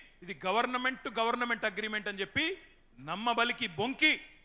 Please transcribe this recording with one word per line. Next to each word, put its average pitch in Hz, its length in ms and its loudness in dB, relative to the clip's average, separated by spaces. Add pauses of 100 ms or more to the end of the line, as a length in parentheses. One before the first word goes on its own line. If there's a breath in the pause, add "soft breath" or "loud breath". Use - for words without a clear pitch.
(220)
ఇది 180 240 -10
government 247 500 2 (100)
to 233 80 -8
government 240 460 2
agreement 214 480 -4
అని 196 120 -4
చెప్పి 311 380 -2 (420)
నమ్మబలికి 233 640 0
బొంకి 240 540 2 (240)